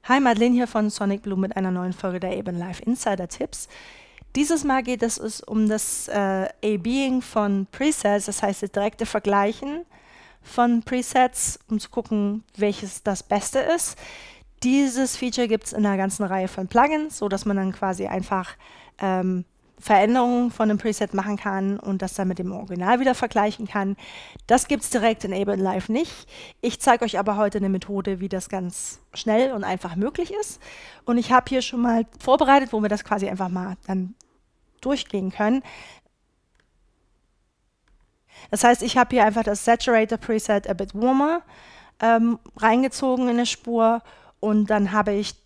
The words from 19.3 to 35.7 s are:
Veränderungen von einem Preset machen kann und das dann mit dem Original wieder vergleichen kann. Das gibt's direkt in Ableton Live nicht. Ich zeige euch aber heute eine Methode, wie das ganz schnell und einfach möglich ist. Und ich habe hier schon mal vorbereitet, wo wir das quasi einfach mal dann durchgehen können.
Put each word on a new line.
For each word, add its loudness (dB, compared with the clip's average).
Veränderungen 4
von 0
einem 2
Preset -2
machen -2
kann -2
und -4
das -6
dann -2
mit -2
dem -6
Original 0
wieder 2
vergleichen 0
kann. -4
Das 4
gibt's -2
direkt 0
in -6
Ableton 0
Live -2
nicht. -4
Ich -4
zeige 4
euch -2
aber 0
heute 0
eine 0
Methode, -4
wie -6
das -6
ganz -8
schnell 2
und -4
einfach -4
möglich -2
ist. -6
Und 2
ich 0
habe 6
hier 0
schon -6
mal 2
vorbereitet, 4
wo 0
wir 0
das -2
quasi -2
einfach -4
mal -4
dann -4
durchgehen -2
können. 0